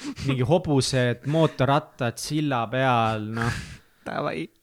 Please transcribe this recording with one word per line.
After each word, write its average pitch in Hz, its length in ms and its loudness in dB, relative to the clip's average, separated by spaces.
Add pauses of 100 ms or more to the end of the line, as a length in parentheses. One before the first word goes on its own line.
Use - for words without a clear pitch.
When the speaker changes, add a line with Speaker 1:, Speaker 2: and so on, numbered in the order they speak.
Speaker 1:
<laughs> 269 240 -8
Speaker 2:
mingi 131 160 0
hobused, 131 840 2
mootorrattad 143 920 0
silla 147 480 -2
peal, 113 680 2
noh. 117 300 -2 (420)
Speaker 1:
Davai. 160 400 -4 (180)